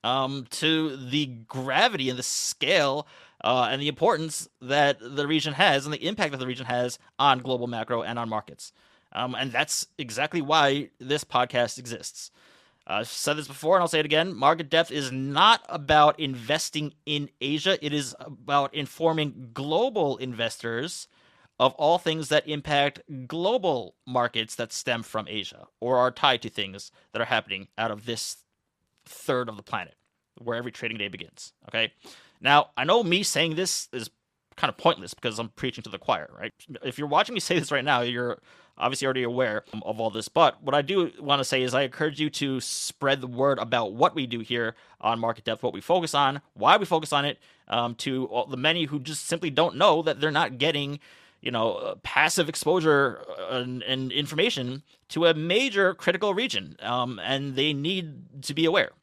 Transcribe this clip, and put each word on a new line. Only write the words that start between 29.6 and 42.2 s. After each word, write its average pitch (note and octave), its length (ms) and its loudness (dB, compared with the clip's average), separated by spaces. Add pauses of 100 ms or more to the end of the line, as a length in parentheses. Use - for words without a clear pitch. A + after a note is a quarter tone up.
planet, F2+ 320 -8 (440)
where A#2 180 -6
every A#2+ 160 -8
trading A2+ 260 -8
day G2+ 100 -4
begins, F2+ 440 -16 (160)
okay? A2+ 240 -2 (480)
Now, C#3+ 360 4
I B2 60 -4
know G#3 220 2
me F3+ 180 0
saying D#3+ 320 0
this F3+ 380 -4
is A2+ 180 -10 (460)
kind C#3+ 120 -2
of - 80 -6
pointless - 380 0
because A2 240 -6
I'm A#2 120 -6
preaching - 340 -8
to A2 60 -14
the G2 80 -12
choir, E2+ 380 -2
right? G#2+ 160 -10 (300)
If C3 160 -8
you're D3 80 -6
watching F#3+ 280 2
me F#3+ 60 -4
say F#3 180 0
this C#3+ 120 -4
right C#3 140 0
now, C3+ 160 2
you're A#2+ 400 -4 (360)
obviously C3+ 300 0
already C3 160 2
aware A#2+ 420 0 (180)
of A2 180 -6
all A2+ 100 0
this. A2 180 -8
But D#3+ 320 4
what C#3 140 -2
I D3 80 4
do E3+ 380 0
wanna C#3 240 0
say C3 180 0
is B2+ 100 0
I C3 100 2
encourage C#3 380 -2